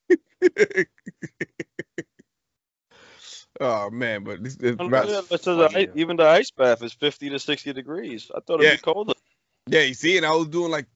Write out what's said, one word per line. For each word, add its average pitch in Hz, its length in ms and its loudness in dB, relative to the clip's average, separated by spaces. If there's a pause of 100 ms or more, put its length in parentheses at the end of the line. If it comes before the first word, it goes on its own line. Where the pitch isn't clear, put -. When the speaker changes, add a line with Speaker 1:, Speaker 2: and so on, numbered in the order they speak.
(400)
Speaker 1:
<laughs> 208 480 0 (2750)
Oh, 110 300 -2
man, 113 340 -6
but 101 180 -12
this, 131 140 -12
this 120 240 0
Speaker 2:
Oh, 180 60 -6
Speaker 1:
about 175 220 2
Speaker 2:
yeah, 208 120 -2 (100)
it 175 120 -2
says - 20 -18
the 165 240 4
Speaker 1:
funny, 180 160 2
Speaker 2:
i-, - 40 -2
Speaker 1:
yo. - 60 -18
Speaker 2:
even 165 220 -2
the 165 100 6
ice 170 240 6
bath 120 320 2
is 117 100 -10
fifty 143 380 -4
to 135 80 -6
sixty 143 340 -6
degrees. 135 640 -12
I - 60 -8
thought 165 200 -2
it'd 151 60 8
Speaker 1:
Yeah. 147 100 6
Speaker 2:
be - 40 -8
colder. 185 320 -2 (560)
Speaker 1:
Yeah, 156 140 4
you 131 120 0
see, 170 220 0
and 160 100 0
I 156 80 2
was 165 140 0
doing, 170 240 -4
like, 147 240 -4